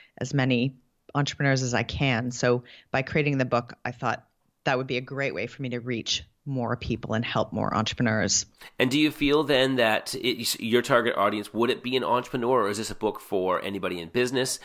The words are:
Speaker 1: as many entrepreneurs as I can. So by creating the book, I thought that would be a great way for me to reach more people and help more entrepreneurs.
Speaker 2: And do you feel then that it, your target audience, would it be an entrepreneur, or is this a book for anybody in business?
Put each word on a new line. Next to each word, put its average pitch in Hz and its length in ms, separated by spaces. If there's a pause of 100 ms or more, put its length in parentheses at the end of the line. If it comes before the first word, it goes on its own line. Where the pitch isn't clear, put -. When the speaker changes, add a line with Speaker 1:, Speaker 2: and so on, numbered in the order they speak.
(180)
Speaker 1:
as 131 140
many 131 440 (360)
entrepreneurs 139 520
as 123 100
I 110 80
can. 123 480
So 123 320 (300)
by 135 100
creating 143 360
the 131 60
book, 120 300 (100)
I 120 60
thought 117 340 (380)
that 135 160
would 131 80
be 131 100
a 127 40
great 131 340
way 107 140
for - 140
me 131 80
to 120 100
reach 117 420 (240)
more 123 280
people - 400
and 117 100
help - 280
more 104 220
entrepreneurs. 110 720 (320)
Speaker 2:
And 127 120
do 139 80
you 151 120
feel 147 340
then 131 320
that 110 380
it, - 460
your 117 220
target 120 340
audience, 104 360
would 117 180
it 117 120
be 127 140
an 123 60
entrepreneur, 123 600
or 101 80
is 104 80
this 107 120
a 104 40
book 104 260
for 92 420
anybody 92 380
in 82 80
business? 127 560